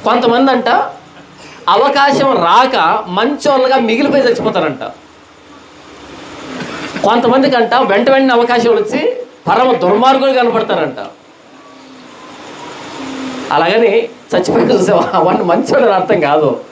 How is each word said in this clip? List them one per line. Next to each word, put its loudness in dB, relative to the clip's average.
కొంతమంది 2
అంట 0
అవకాశం 2
రాక 2
మంచోళ్ళగా 0
మిగిలిపోయి 2
చచ్చిపోతారంట. -2
కొంతమందికి 2
అంట 2
వెంట 2
వెంటనే 4
అవకాశాలు 2
వచ్చి -2
పరమ 2
దుర్మార్గులు 2
కనపడతారంట. -2
అలాగని 0
చచ్చిపోయి 0
చూసావా, 0
వాడిని 0
మంచోడు 0
అని 2
అర్థం 0
కాదు. 0